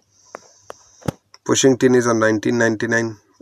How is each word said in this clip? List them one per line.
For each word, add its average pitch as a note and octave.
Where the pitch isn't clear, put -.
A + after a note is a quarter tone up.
Pushing C3+
Tin B2+
is A#2+
a A#2
nineteen A2
ninety-nine A#2